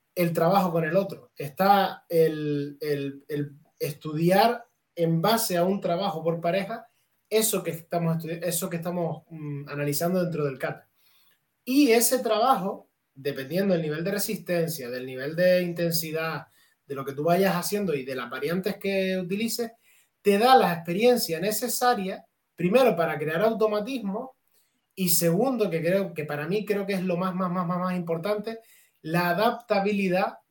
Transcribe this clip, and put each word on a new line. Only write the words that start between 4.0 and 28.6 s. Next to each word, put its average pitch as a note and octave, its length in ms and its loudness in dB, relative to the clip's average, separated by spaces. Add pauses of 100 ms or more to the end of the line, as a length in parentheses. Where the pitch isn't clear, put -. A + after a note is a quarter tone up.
en E3 260 2
base G#3+ 360 0
a E3+ 60 4
un G3 160 0
trabajo E3+ 440 -4
por E3 180 -2
pareja F#3+ 460 -4 (420)
eso G#3+ 340 0
que E3 80 -4
estamos E3 460 -2
estudi-, E3 260 -8
eso F3 260 -4
que E3+ 80 -6
estamos, E3+ 520 -6
mm, D3 400 -10
analizando D3 520 0
dentro D#3+ 240 -2
del C3+ 120 -4
kata. - 320 -8 (760)
Y C4 280 4
ese A#3 280 4
trabajo, A3 720 0 (240)
dependiendo C#3+ 600 -2
del D#3+ 100 0
nivel D#3 200 -4
de G3 80 -2
resistencia, E3+ 800 -4
del B2+ 160 -8
nivel C3+ 300 -8
de F3+ 260 4
intensidad, E3 840 -4 (380)
de C#3 100 -8
lo C3+ 100 -6
que C3+ 80 -8
tú C#3+ 100 -6
vayas F3 320 4
haciendo F#3 380 -2
y C3 100 -4
de C3 120 -6
las A#2+ 140 -6
variantes E3+ 480 -2
que F#3+ 420 -2
utilices, A3 520 -4 (500)
te G3+ 180 4
da A3 160 8
la F#3 180 6
experiencia F3 640 2
necesaria, G#3+ 840 -2 (300)
primero G#3 400 4
para D#3 240 0
crear D#3 240 -2
automatismo G#3+ 920 -2 (600)
y F#3 140 0
segundo, G3 600 2
que E3 120 -4
creo F3+ 320 0
que D3 120 -8
para D3 220 -6
mí G3 180 -2
creo G3+ 220 -2
que G3+ 60 -2
es F3+ 100 -2
lo F3+ 120 -2
más, F#3 200 -2
más, F#3 160 -2
más, F3+ 160 -2
más, F3+ 120 -2
más F#3 160 -2
importante, G#3 640 -4 (440)